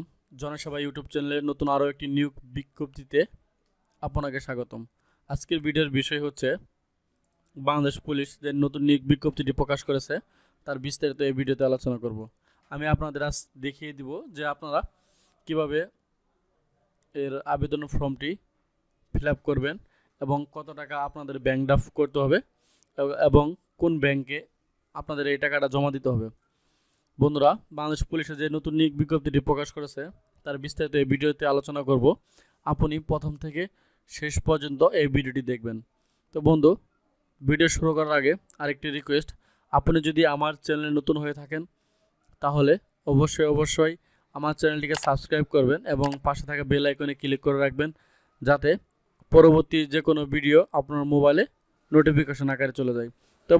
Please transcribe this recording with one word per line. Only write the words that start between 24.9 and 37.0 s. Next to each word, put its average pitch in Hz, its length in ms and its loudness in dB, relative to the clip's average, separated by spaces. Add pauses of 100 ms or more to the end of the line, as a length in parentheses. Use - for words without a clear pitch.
আপনাদের 143 320 -8
এই 143 160 -2
টাকাটা 143 300 -2
জমা 139 240 0
দিতে 135 160 -2
হবে। 110 140 -2 (920)
বন্ধুরা, 143 320 4 (200)
বাংলাদেশ 151 380 -6
পুলিশে 156 260 -4
যে 147 140 -6
নতুন 151 260 -4
নিয়োগ 156 220 2
বিজ্ঞপ্তিটি 147 420 0 (100)
প্রকাশ 147 260 -2
করেছে, 143 260 -12 (440)
তার 147 180 -6
বিস্তারিত 147 320 -6
এই 139 160 2
ভিডিওতে 143 340 0
আলোচনা 143 440 0
করব। 131 160 4 (600)
আপনি 151 300 0 (140)
প্রথম 151 240 -2 (100)
থেকে 156 200 -8 (480)
শেষ 151 220 -8 (120)
পর্যন্ত 147 360 0 (200)
এই 147 140 2
ভিডিওটি 131 260 0 (100)
দেখবেন। 113 260 -6 (580)
তো - 20 -4 (100)
বন্ধু, 156 240 8 (720)